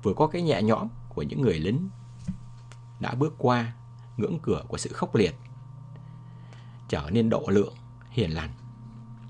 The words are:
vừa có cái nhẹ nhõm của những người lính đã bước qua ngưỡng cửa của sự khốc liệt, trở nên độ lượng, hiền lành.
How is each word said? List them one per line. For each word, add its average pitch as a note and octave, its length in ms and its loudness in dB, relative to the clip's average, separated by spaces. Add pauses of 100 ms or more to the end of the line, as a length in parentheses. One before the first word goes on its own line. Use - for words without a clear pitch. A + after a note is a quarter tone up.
vừa F#2+ 120 4
có D#3 120 6
cái F3 160 0
nhẹ B2 200 4
nhõm G#3+ 260 4 (200)
của - 140 -4
những D2+ 200 -2
người F2+ 160 6
lính B2 320 2 (1080)
đã - 140 -2
bước D3+ 240 2
qua A#2+ 340 4 (440)
ngưỡng D#3+ 260 2
cửa - 260 2
của - 100 -4
sự - 140 -4
khốc - 220 -2
liệt, G2 200 6 (1500)
trở D2+ 220 -2
nên A2+ 200 4
độ - 180 2
lượng, G2+ 260 4 (360)
hiền D#2+ 240 0
lành. D2+ 160 -4 (800)